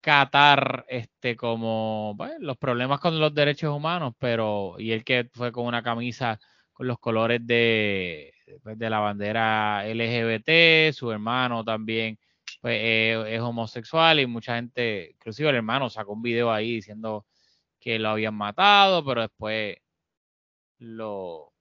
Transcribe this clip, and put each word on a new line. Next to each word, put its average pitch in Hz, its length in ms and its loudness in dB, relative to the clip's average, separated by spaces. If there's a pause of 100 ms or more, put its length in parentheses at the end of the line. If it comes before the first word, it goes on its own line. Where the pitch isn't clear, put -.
Qatar, 139 880 4
este, 120 480 -6
como, 110 800 -4
pues, 294 220 -10
los 143 180 -8
problemas 127 420 -2
con 165 180 0
los 151 160 2
derechos 147 400 0
humanos, 151 460 -4
pero, 107 580 -2
y 113 140 -4
él 110 140 -2
que 123 260 0
fue 120 220 -4
con 120 140 -4
una 120 160 -2
camisa 117 540 -2 (360)
con 127 140 -6
los 120 120 -4
colores 113 480 0
de, 104 880 2 (300)
pues, 110 140 -14
de 113 120 -4
la 110 100 0
bandera 107 880 0
L 113 180 -2
G 117 200 0
B 113 160 0
T, 160 520 6
su 120 180 -6
hermano 117 520 -2
también, 110 540 -2 (420)
pues, 120 180 -2
eh, 113 520 2
es 113 120 -2
homosexual 120 760 2
y 135 60 2
mucha 117 300 -6
gente, 117 560 -4
inclusive 135 380 -4
el 135 80 2
hermano 120 320 0
sacó 104 240 -10
un 110 100 -8
video 117 280 0
ahí 110 240 -2
diciendo 107 500 -10 (540)
que 113 200 -4
lo 110 100 -2
habían 107 260 -2
matado, 175 680 4
pero 120 160 -2
después 107 560 -4 (1000)
lo 101 800 -12